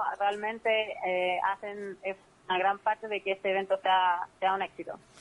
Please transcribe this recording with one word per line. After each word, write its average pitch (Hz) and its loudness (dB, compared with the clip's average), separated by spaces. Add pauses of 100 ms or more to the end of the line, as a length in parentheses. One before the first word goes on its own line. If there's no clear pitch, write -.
(180)
realmente, 208 0 (360)
eh, 180 0 (140)
hacen, 202 -8
es 190 -4 (320)
una 185 0
gran 196 2
parte 214 -2
de 202 -4
que 190 -2
este 196 -2
evento 190 0
sea, 185 2 (120)
sea 190 2
un 196 -2
éxito. - -10 (220)